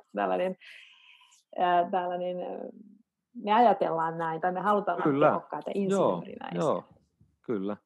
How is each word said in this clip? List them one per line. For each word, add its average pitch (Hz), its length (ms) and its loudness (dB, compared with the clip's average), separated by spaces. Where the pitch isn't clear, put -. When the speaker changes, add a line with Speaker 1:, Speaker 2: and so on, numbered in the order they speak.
Speaker 1:
tällainen, 185 420 -2
ää, 180 320 4
tällainen, 180 500 -2
ää, - 180 -8
me 208 180 -2
ajatellaan 165 640 2
näin, 165 220 -4
tai 180 120 0
me 180 80 -4
halutaan 196 360 0
olla 170 80 -4
Speaker 2:
Kyllä. 147 220 4
Speaker 1:
tehokkaita 147 480 -2
Speaker 2:
Joo, 202 100 -2
Speaker 1:
insinöörinäisiä. 175 760 -2
Speaker 2:
joo, 120 240 0
kyllä. 104 440 -4